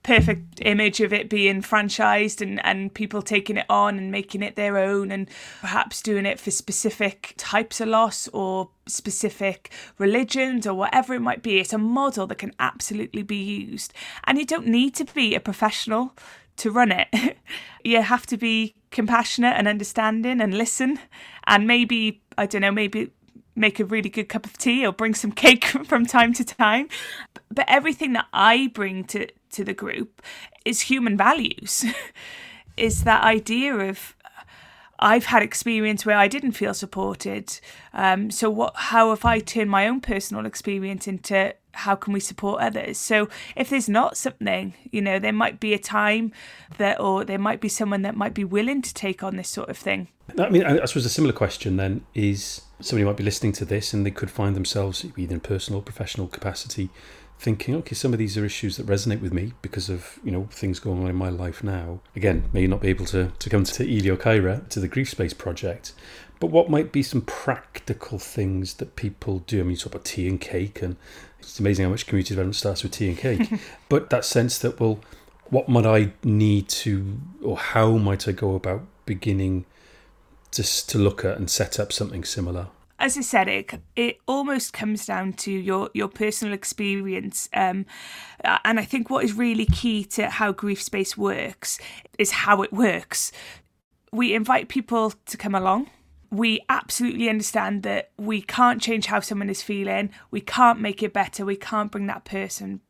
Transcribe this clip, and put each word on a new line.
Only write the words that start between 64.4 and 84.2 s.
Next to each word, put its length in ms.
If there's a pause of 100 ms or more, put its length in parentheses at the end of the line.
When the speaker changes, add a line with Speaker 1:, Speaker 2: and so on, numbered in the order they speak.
Speaker 2:
to 100
the 80
Grief 220
Space 240
project, 640 (440)
but 100
what 220
might 220
be 100
some 200
practical 960
things 560
that 200
people 520
do? 120
I 40
mean, 100
you 60
talk 160
about 100
tea 240
and 120
cake, 420
and 140 (440)
it's 180
amazing 280
how 40
much 160
community 280
development 220
starts 260
with 100
tea 160
and 100
cake. 300 (220)
Speaker 1:
<laughs> 180
Speaker 2:
But 220
that 160
sense 320
that, 200
well, 220 (480)
what 200
might 180
I 260 (100)
need 460
to, 500 (240)
or 140
how 400
might 320
I 40
go 220
about 280 (240)
beginning 580 (880)
to 120
s-, 200
to 160
look 260
at 140
and 120
set 300
up 100
something 320
similar? 460 (340)
Speaker 1:
As 140
I 60
said, 260
it, 240 (240)
it 220 (100)